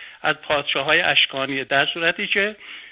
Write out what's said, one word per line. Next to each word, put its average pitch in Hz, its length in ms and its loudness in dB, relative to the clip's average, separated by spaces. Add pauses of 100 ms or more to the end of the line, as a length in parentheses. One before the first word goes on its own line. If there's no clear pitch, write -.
(220)
از 151 140 0
پادشاه‌های 147 640 0
اشکانیه، 135 640 0
در 139 220 2
صورتی 170 400 -2
که 208 300 0 (360)